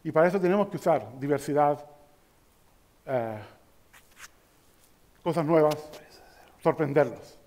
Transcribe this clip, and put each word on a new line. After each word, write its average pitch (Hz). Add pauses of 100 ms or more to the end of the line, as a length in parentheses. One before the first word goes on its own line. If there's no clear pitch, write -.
Y 151
para 160
eso 190
tenemos 196
que 175
usar 131
diversidad, 143 (1200)
eh, 117 (1800)
cosas 165
nuevas, 151 (880)
sorprenderlos. 143